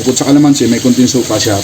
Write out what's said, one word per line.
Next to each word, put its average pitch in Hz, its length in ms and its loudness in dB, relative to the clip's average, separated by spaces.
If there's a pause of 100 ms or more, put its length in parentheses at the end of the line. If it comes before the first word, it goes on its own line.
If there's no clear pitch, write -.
Bukod 123 160 -2
sa - 80 -4
kalamansi, 139 480 2
may 117 80 -2
konting 123 300 0
suka 117 260 -2
siya 104 280 -2